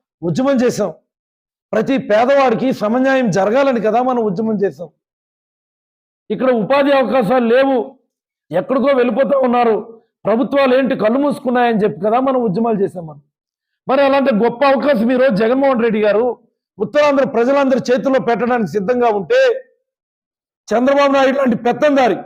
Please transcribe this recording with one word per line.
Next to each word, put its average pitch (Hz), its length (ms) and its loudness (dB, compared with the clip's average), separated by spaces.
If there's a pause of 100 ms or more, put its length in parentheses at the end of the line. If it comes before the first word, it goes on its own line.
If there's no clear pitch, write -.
(220)
ఉద్యమం 254 340 -2
చేసాం. 208 380 -2 (800)
ప్రతి 233 240 -2
పేదవాడికి 240 760 0
సమన్యాయం 254 560 0
జరగాలని 226 520 0
కదా 214 200 0
మనం 247 200 -2
ఉద్యమం 214 420 -2
చేసాం. 165 260 -6 (1400)
ఇక్కడ 226 220 -2
ఉపాధి 269 400 0
అవకాశాలు 247 540 0
లేవు, 262 300 2 (760)
ఎక్కడికో 226 340 -2
వెళ్ళిపోతూ 269 540 2
ఉన్నారు, 240 360 2 (500)
ప్రభుత్వాలు 262 500 0
ఏంటి 262 200 0
కళ్ళు 220 240 0
మూసుకున్నాయని 240 640 0
చెప్పి 196 160 -2
కదా 214 200 0
మనం 262 200 0
ఉద్యమాలు 220 420 -2
చేసాం 180 260 -6
మనం. 147 140 -20 (680)
మరి 269 120 2
అలాంటి 269 340 0
గొప్ప 233 300 0
అవకాశం 262 460 0
ఈరోజు 254 240 2
జగన్మోహన్ 247 480 0
రెడ్డి 220 200 0
గారు 214 220 2 (540)
ఉత్తరాంధ్ర 277 500 0
ప్రజలందరి 262 500 0 (120)
చేతుల్లో 254 280 0
పెట్టడానికి 233 520 -2
సిద్ధంగా 240 380 0
ఉంటే, 208 320 0 (1300)
చంద్రబాబు 277 440 2
నాయుడు 269 260 2
లాంటి 262 180 0
పెత్తందారి 247 720 0